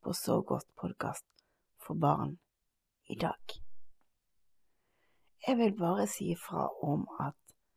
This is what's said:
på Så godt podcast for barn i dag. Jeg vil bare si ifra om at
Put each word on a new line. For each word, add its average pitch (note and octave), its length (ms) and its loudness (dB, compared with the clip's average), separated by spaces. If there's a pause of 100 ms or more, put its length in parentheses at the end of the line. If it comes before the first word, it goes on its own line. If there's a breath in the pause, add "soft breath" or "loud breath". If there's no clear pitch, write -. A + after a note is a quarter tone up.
på - 100 -2
Så - 300 2
godt - 220 -2 (160)
podcast - 460 -6 (600)
for D#3+ 80 -4
barn D3 440 2 (680)
i - 100 -6
dag. - 300 -2 (2000)
Jeg B3+ 120 4
vil G#3+ 200 6
bare F#3 280 4
si F#3+ 240 -2
ifra - 380 -2 (140)
om - 260 2 (120)
at C#3 140 -4 (420)